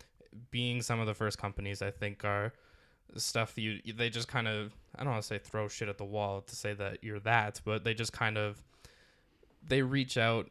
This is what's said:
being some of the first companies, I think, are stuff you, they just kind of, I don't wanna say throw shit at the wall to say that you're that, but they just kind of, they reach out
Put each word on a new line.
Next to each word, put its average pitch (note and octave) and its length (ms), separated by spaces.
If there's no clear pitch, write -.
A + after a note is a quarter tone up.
being A#2+ 320
some A#2 160
of A2+ 80
the G#2+ 80
first G#2+ 240
companies, G2+ 420
I G2+ 120
think, G2+ 320
are G#2 280
stuff A2+ 400
you, A2 240
they A#2 160
just A#2 160
kind A2+ 220
of, G#2+ 260
I - 80
don't C#3+ 60
wanna A2+ 120
say G#2 160
throw G#2+ 300
shit G#2+ 200
at G2+ 100
the G#2 60
wall G2+ 360
to - 160
say G#2 180
that G2+ 300
you're G#2 160
that, G#2+ 440
but G#2+ 200
they A2+ 100
just A2 180
kind A2 240
of, G#2 240
they C3+ 160
reach C3 360
out A2+ 320